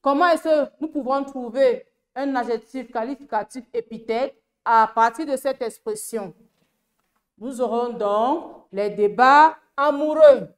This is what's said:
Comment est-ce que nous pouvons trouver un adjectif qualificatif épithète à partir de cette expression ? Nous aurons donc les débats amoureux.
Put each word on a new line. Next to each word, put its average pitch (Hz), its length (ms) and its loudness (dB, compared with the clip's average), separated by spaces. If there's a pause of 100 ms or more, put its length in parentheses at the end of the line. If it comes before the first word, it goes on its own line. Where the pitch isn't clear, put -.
Comment 285 260 2
est-ce 320 140 0
que 311 280 0 (100)
nous 311 80 -8
pouvons 277 360 -4
trouver 254 640 -2 (280)
un 277 220 -6
adjectif 233 540 -8
qualificatif 240 840 -8
épithète 226 600 -6 (300)
à 220 280 4
partir 233 320 0
de 277 120 -4
cette 269 260 -6
expression ? 214 720 -10 (1040)
Nous 233 220 -12
aurons 240 300 -2
donc 226 840 -4
les 202 180 -4
débats 262 680 4 (200)
amoureux. 294 800 4